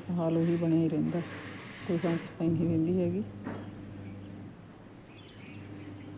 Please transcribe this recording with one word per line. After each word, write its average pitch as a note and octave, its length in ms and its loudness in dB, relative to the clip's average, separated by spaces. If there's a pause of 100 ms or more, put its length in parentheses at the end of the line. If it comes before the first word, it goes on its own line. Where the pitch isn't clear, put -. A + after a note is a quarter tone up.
ਤਾਂ F3+ 100 -2
ਹਾਲ E3 200 4
ਉਹੀ E3+ 200 6
ਬਣਿਆ E3 220 6
ਹੀ E3 100 6
ਰਹਿੰਦਾ, D#3+ 320 2 (680)
ਕੋਈ E3+ 100 4
ਸਾਫ਼ E3+ 240 2
ਸਫਾਈ - 260 0
ਨਹੀਂ E3 200 4
ਰਹਿੰਦੀ E3 320 4
ਹੈਗੀ। F3+ 220 2 (3000)